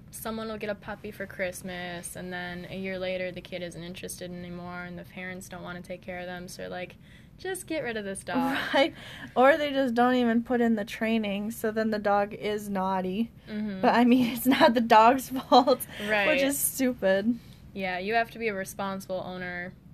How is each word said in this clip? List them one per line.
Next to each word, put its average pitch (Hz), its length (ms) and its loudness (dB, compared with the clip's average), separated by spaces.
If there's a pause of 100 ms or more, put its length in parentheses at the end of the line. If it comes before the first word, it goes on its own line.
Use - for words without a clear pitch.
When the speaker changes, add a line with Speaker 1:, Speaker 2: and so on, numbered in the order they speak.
(120)
Speaker 1:
someone 220 360 -8
will 220 100 -8
get 208 120 -8
a 202 60 -4
puppy 208 360 -12
for 196 140 -10
Christmas, 180 880 -8
and 180 160 -10
then 180 380 -10
a 185 80 -10
year 190 220 -6
later 185 320 -4
the 180 100 -12
kid 180 220 -10
isn't 165 200 -10
interested 180 480 -12
anymore, 175 520 -10
and 180 140 -12
the 175 60 -12
parents 185 460 -12
don't 175 140 -12
wanna 175 180 -10
take 180 200 -10
care 180 180 -10
of 180 80 -8
them, 180 200 -10
so, 185 220 -10
like, 180 260 -10 (440)
just 370 260 -6
get 311 180 -4
rid 226 140 -4
of 208 80 -8
this 196 180 -8
dog. 262 320 -2 (100)
Speaker 2:
<laughs> - 80 -6
Right. 269 200 4 (420)
Or 277 220 8
they 294 140 -2
just 269 240 0
don't 247 200 4
even 233 280 4
put 240 180 2
in 226 140 4
the 208 100 -2
training, 214 640 -2
so 226 200 -4
then 220 180 0
the 214 100 0
dog 202 360 2
is 208 340 -4
naughty. 190 640 -2 (180)
Speaker 1:
Mm-hmm. 214 320 -6
Speaker 2:
But, 240 140 6
I 240 100 8
mean, 247 220 6
<laughs> 233 60 -2
it's 240 120 -4
not 262 300 6
the 254 60 2
dog's 233 480 8
fault, 254 560 4 (220)
Speaker 1:
Right. 208 200 2
Speaker 2:
which 277 160 4
is 277 160 0
stupid. 233 760 0 (360)
Speaker 1:
Yeah, 185 240 -4
you 196 160 -4
have 226 180 2
to 226 80 -12
be 226 100 -2
a 202 40 0
responsible 190 720 -6
owner 180 480 -8 (200)